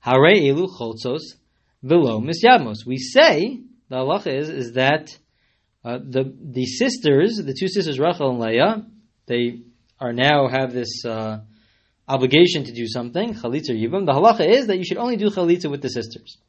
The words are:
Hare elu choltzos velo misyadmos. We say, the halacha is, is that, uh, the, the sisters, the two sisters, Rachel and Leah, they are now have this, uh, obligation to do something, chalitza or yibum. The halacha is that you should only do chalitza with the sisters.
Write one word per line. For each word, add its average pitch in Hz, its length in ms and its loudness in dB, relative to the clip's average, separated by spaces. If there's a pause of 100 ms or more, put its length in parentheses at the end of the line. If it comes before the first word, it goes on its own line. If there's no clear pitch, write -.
Hare 139 340 6
elu 160 340 2 (100)
choltzos 117 580 -8 (460)
velo 127 380 2
misyadmos. 160 640 2
We 131 120 -4
say, 247 640 2 (280)
the 127 80 -10
halacha 143 400 -2
is, 151 120 -6
is 127 240 -8
that, 139 440 0 (680)
uh, 123 140 -8
the, 131 420 -4
the 127 260 -6
sisters, 190 720 2
the 143 220 -6
two 190 100 -4
sisters, 165 300 -4
Rachel 151 320 0
and 120 100 -4
Leah, 135 460 0 (400)
they 120 360 -4 (380)
are 123 120 -6
now 135 360 2
have 131 240 -2
this, 120 320 -8
uh, 110 360 -6 (680)
obligation 139 560 2
to 117 80 -12
do 117 140 -8
something, 123 480 -6
chalitza 127 360 -6
or 120 40 -2
yibum. 139 320 -2
The 143 60 2
halacha 180 360 4
is 247 200 4
that 185 100 0
you 180 60 -4
should 180 140 -4
only 240 180 -4
do 208 140 0
chalitza 175 400 0
with 139 120 -8
the 127 80 -4
sisters. - 480 -10 (100)